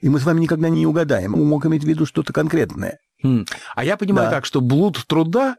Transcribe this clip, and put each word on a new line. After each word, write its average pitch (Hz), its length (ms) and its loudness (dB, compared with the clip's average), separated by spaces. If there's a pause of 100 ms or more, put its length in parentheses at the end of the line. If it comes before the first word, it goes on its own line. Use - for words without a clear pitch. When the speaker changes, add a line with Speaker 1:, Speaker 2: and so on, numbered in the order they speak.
Speaker 1:
и 139 60 2
мы 143 120 4
с 131 40 -2
вами 165 160 2
никогда 160 280 0
не 160 180 2
угадаем. 143 480 0
Он 156 120 2
мог 147 200 0
иметь 160 180 2
в - 40 -2
виду 160 180 2
что-то - 260 -6
конкретное. 156 680 -2 (240)
Speaker 2:
Хм. 123 240 2 (280)
А 120 100 -4
я 190 120 0
понимаю 180 320 0
Speaker 1:
Да. 147 80 0
Speaker 2:
так, 131 80 -4
что - 160 -2
блуд 143 480 2
труда — 175 500 0